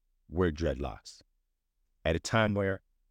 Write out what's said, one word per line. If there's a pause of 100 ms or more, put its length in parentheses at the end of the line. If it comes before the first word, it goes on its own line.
(280)
wear
dreadlocks, (840)
at
a
time
where (300)